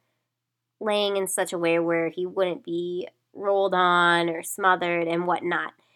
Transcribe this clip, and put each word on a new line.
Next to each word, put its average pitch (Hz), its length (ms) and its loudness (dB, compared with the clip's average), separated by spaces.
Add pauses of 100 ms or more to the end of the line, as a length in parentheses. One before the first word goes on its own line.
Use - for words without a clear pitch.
(800)
laying 208 360 0
in 196 100 -2
such 180 260 -4
a 185 60 -6
way 170 200 2
where 165 300 0
he 180 180 -6
wouldn't 185 380 -2
be 175 440 -6 (260)
rolled 196 400 0
on 175 540 4
or 165 140 -6
smothered 175 680 0
and 170 180 -2
whatnot. 170 460 -2 (240)